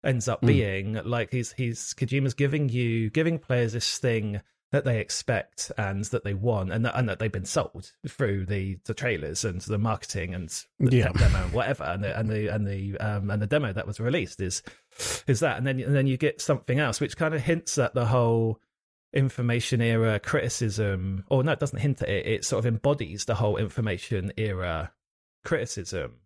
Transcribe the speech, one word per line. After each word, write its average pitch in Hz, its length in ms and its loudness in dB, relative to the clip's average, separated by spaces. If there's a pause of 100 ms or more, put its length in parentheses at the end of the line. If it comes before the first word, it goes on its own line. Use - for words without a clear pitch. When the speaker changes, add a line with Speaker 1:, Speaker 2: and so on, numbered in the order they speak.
Speaker 1:
ends 123 240 0
up 113 140 -2
Speaker 2:
Mm. 123 40 6
Speaker 1:
being. 98 460 4 (120)
Like, 117 280 -2
he's, 123 200 -4
he's, 117 420 -6
Kojima's 135 400 0
giving 143 340 2
you, 113 420 0
giving 160 280 2
players 120 340 0
this - 260 -2
thing 107 420 0 (300)
that 135 160 2
they 117 140 2
expect - 760 -4
and 98 300 -2
that - 180 -2
they 101 80 -2
want, 98 400 0
and 113 140 0
that, - 120 -2
and 127 100 2
that 98 100 -2
they've 110 140 -2
been 92 120 -6
sold - 480 -4 (160)
through 98 380 -2
the, 95 400 -2
the 110 80 -4
trailers 82 500 -2
and 90 180 -2
the 104 140 -2
marketing 101 580 -2
and 87 140 -8 (300)
the 127 200 6
Speaker 2:
Yeah. 117 100 6
Speaker 1:
tech - 100 -2
demo - 260 6
and 87 80 -4
whatever, 113 320 -2
and 90 200 -4
the, 98 140 -2
and 107 120 0
the, 107 180 -2
and 104 180 -2
the, 98 320 -4
um, 101 320 -2
and 104 120 0
the 107 40 0
demo 135 260 2
that - 140 -4
was 104 140 -8
released 120 400 -2
is, 92 220 -4 (640)
is 127 140 2
that, 131 180 2
and 127 80 -2
then, 131 140 0
and 139 140 0
then 139 120 4
you 131 100 2
get 143 240 0
something 131 380 0
else, 127 240 2
which - 160 -4
kind 156 160 0
of 135 80 0
hints 165 340 0
at 131 160 2
the 120 140 2
whole 113 540 4 (520)
information 120 720 2
era 113 360 4
criticism, 98 1080 -2
or 131 160 4
no, 156 80 2
it - 80 0
doesn't 104 200 -2
hint 139 200 2
at - 80 -2
it, 95 180 0
it - 200 -2
sort 104 140 0
of 110 60 0
embodies 113 600 0
the 113 80 0
whole 104 240 2
information 101 800 -2
era 90 520 -2 (540)
criticism 87 680 -4 (120)